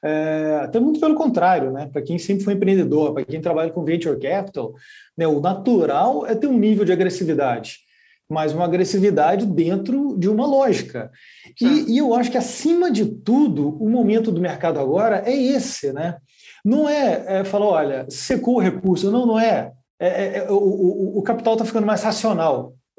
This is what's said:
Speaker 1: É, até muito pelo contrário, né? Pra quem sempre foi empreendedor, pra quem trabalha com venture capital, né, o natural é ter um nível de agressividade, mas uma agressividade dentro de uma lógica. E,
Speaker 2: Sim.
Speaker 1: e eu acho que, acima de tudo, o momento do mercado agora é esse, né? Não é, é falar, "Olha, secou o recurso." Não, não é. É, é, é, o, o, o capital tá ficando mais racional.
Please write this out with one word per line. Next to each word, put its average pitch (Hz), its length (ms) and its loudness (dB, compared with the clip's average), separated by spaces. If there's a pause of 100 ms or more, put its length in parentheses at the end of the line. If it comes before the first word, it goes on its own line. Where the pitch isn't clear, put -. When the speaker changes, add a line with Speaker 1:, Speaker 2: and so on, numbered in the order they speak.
Speaker 1:
É, 156 560 -2
até 226 180 -2
muito 302 200 2
pelo 311 160 2
contrário, 185 560 2
né? 143 200 -8
Pra 143 100 -4
quem 170 160 -4
sempre 196 260 -2
foi 202 100 0
empreendedor, 156 600 2
pra 139 100 -4
quem 160 160 -8
trabalha 165 320 -2
com 170 120 -6
venture 165 360 -2
capital, 151 540 -6 (440)
né, 165 80 0
o 151 140 2
natural 190 840 0
é 226 100 -2
ter 220 120 -2
um 254 100 2
nível 208 260 4
de 180 80 2
agressividade, 160 880 -2 (520)
mas 156 220 -2
uma 170 140 -2
agressividade 185 800 2
dentro 196 720 -2
de 180 100 0
uma 220 180 0
lógica. 254 640 0 (520)
E, 240 40 2
Speaker 2:
Sim. 294 220 4
Speaker 1:
e 233 120 2
eu 262 140 2
acho 247 160 0
que, 254 80 -2
acima 339 540 0
de 208 140 0
tudo, 208 640 0 (120)
o 214 80 0
momento 226 420 2
do 170 100 -2
mercado 165 380 -2
agora 185 460 0
é 254 100 0
esse, 254 580 -2
né? 165 240 -6 (480)
Não 285 220 2
é, 208 520 0
é 196 40 -2
falar, 208 240 0
"Olha, 139 420 0
secou - 460 -2
o 247 40 2
recurso." 185 500 0
Não, 247 160 2
não 220 140 2
é. 220 320 0 (280)
É, 170 80 0
é, 196 320 -2
é, 190 120 -4
o, 196 40 2
o, 190 640 2
o - 20 -4
capital 226 340 0
tá 226 80 -2
ficando 214 240 0
mais 214 160 0
racional. 165 680 -2 (240)